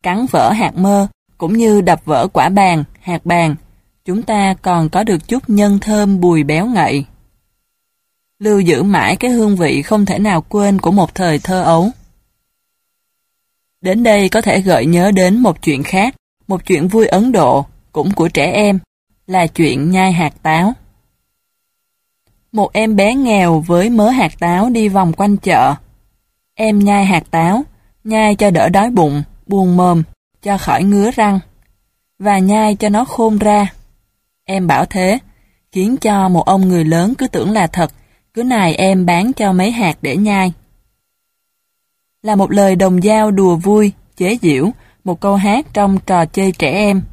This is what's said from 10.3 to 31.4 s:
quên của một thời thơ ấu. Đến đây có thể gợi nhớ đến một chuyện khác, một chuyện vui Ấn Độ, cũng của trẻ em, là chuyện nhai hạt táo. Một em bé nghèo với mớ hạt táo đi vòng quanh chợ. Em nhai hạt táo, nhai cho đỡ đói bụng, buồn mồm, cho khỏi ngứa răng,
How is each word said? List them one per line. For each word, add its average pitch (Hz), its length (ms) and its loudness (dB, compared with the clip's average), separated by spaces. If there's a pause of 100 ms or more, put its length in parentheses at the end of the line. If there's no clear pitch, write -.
quên 202 380 0
của 165 120 0
một 190 240 0
thời 165 240 -2
thơ 185 240 -4
ấu. 165 260 2 (1900)
Đến 190 220 -2
đây 202 260 2
có - 120 0
thể 196 200 0
gợi 165 240 2
nhớ 175 260 2
đến 190 280 2
một 214 220 0
chuyện 143 220 -2
khác, 196 320 -2 (320)
một 190 180 -6
chuyện 175 220 0
vui 214 200 2
Ấn 220 240 0
Độ, 139 340 2 (260)
cũng 156 200 -4
của 165 160 -2
trẻ 165 240 -2
em, 202 280 0 (480)
là 185 200 0
chuyện 147 440 -2
nhai 185 200 2
hạt 165 300 -2
táo. 165 320 0 (1800)
Một 208 220 -4
em 220 220 0
bé 202 200 2
nghèo 202 440 2
với 175 300 0
mớ 226 200 2
hạt 240 300 -2
táo 180 300 0
đi 220 200 0
vòng 190 240 0
quanh 202 240 0
chợ. 139 380 0 (800)
Em 214 240 0
nhai 202 260 2
hạt 180 260 0
táo, 175 320 0 (400)
nhai 220 320 0
cho 202 140 2
đỡ 170 200 2
đói 202 200 2
bụng, 151 340 0 (240)
buồn 185 300 0
mồm, 175 260 2 (380)
cho 202 160 -4
khỏi 165 260 -2
ngứa 202 280 2
răng, 208 280 0 (800)